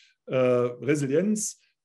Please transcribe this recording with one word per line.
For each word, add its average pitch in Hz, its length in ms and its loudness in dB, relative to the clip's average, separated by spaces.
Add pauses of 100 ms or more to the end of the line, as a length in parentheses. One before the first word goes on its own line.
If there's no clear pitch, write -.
(280)
äh, - 100 -4
Resilienz, 131 1200 0 (260)